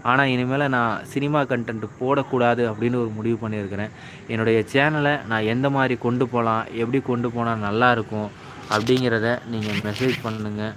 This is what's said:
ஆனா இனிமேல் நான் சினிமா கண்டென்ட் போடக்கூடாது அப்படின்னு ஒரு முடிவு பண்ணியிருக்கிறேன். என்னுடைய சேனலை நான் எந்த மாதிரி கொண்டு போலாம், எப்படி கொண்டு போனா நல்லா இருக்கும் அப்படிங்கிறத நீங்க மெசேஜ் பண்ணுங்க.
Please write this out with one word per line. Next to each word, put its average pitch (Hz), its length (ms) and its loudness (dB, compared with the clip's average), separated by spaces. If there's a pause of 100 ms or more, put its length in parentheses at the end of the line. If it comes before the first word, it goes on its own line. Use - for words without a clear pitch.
ஆனா 127 220 4
இனிமேல் 131 440 2
நான் 117 360 0
சினிமா 143 360 0
கண்டென்ட் 117 440 -2 (140)
போடக்கூடாது 127 680 2
அப்படின்னு 113 300 0
ஒரு 117 200 0
முடிவு 110 340 -2
பண்ணியிருக்கிறேன். 104 400 -4 (380)
என்னுடைய 113 460 2
சேனலை 147 520 2
நான் 110 180 0
எந்த 123 260 2
மாதிரி 131 260 2
கொண்டு 123 320 0
போலாம், 113 460 0
எப்படி 117 260 0
கொண்டு 120 320 -2
போனா 117 240 0
நல்லா 110 360 2
இருக்கும் 107 380 -2 (400)
அப்படிங்கிறத 117 800 2
நீங்க 110 200 -4 (160)
மெசேஜ் 113 380 -2
பண்ணுங்க. 107 560 -6